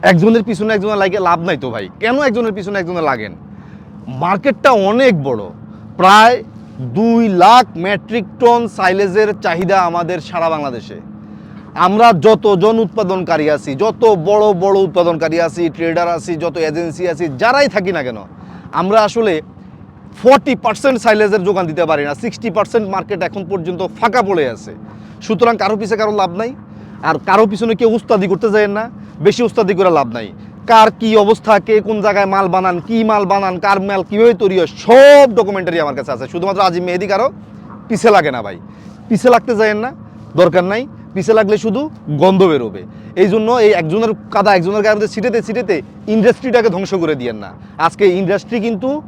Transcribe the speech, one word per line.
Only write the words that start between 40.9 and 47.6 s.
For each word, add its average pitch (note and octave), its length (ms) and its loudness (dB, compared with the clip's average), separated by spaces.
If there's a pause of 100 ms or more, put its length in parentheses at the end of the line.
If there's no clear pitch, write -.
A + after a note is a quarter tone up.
পিছে F#3 240 -2
লাগলে G#3+ 160 0 (100)
শুধু A3+ 160 -2 (400)
গন্ধ F#3 200 4 (100)
বেরোবে। A2+ 300 -4 (400)
এই G3 120 4
জন্য A3 160 0 (160)
এই G#3+ 60 6 (100)
একজনের G#3 300 -2 (240)
কাদা G#3 220 2
একজনের G3 260 -2
গায়ের G#3+ 140 2
মধ্যে G#3 160 -4
ছিটেতে A3+ 340 -2
ছিটেতে G#3+ 280 -4 (400)
ইন্ডাস্ট্রিটাকে A#3 600 2
ধ্বংস F#3 160 -6 (120)
করে D#3 180 -2
দিয়েন A#2 220 -6
না। F#2 80 -16 (340)